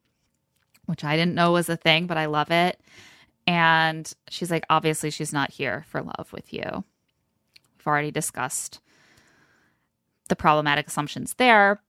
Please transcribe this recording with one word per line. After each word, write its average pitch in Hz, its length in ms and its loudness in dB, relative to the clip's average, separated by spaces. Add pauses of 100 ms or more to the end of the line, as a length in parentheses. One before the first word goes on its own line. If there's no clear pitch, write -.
(880)
which - 160 -6
I 151 120 -2
didn't 170 200 0
know 175 160 4
was 170 180 2
a 165 80 -2
thing, 165 300 2
but 165 100 -4
I 156 80 -2
love 151 260 -2
it. 175 280 2 (680)
And 160 680 2 (180)
she's 170 200 -8
like, 165 220 -2
"Obviously, 156 400 0
she's 151 220 -8
not 143 180 -2
here 131 360 -6
for - 140 -8
love - 320 -12
with - 180 -16
you." - 320 -8 (960)
We've - 100 -8
already 151 240 0
discussed - 680 -6 (1500)
the 185 60 0
problematic 151 520 2
assumptions 139 460 -8
there, 208 560 4